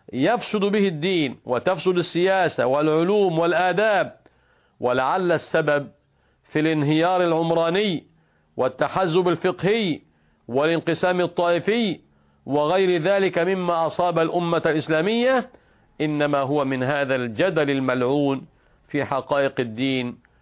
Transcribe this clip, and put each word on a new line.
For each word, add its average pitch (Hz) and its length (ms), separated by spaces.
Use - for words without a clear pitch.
يفسد 196 480
به 202 280
الدين، 156 560
وتفسد 180 540
السياسة 175 680
والعلوم 160 720
والآداب، 180 760
ولعل 135 520
السبب 147 560
في - 160
الانهيار 160 640
العمراني 165 840
والتحزب 160 720
الفقهي 185 720
والانقسام 165 720
الطائفي 175 800
وغير 170 560
ذلك 190 360
مما 175 480
أصاب 175 320
الأمة 165 480
الإسلامية 208 840
إنما 147 380
هو 139 260
من 131 180
هذا 135 340
الجدل 143 540
الملعون 135 760
في 139 160
حقائق 139 560
الدين 123 580